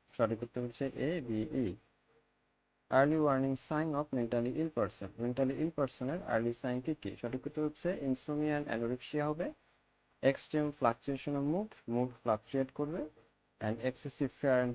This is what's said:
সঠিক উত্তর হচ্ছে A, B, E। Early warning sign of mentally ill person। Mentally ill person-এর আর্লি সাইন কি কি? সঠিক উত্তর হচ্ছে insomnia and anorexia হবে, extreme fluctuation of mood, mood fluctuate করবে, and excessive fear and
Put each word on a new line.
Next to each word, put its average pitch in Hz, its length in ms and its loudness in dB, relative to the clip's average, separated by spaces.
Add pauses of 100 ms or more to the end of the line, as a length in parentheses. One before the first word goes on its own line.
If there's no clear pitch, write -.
(180)
সঠিক 113 240 2
উত্তর 123 200 -6
হচ্ছে 123 220 -4
A, 135 260 -2 (180)
B, - 20 -8 (240)
E। 123 180 2 (1160)
Early 147 360 6
warning 135 300 2 (140)
sign 156 180 0 (120)
of 151 60 -4 (120)
mentally 120 420 0
ill 160 180 -2
person। - 300 -2 (140)
Mentally 131 400 0
ill 165 160 0
person-এর 143 440 -2
আর্লি 117 300 0
সাইন 123 280 -2
কি 156 220 -2
কি? 98 140 -6
সঠিক 123 300 -6
উত্তর 151 160 -4
হচ্ছে 151 260 -2 (140)
insomnia 147 560 0
and 147 160 -4
anorexia 123 480 -2
হবে, 156 300 -2 (680)
extreme 147 560 2
fluctuation 135 600 0
of 139 140 0
mood, 208 180 -2 (240)
mood 123 160 2 (120)
fluctuate 131 520 0
করবে, 170 340 -4 (520)
and 110 160 -2 (120)
excessive 135 420 -2 (100)
fear 135 240 4
and 123 100 0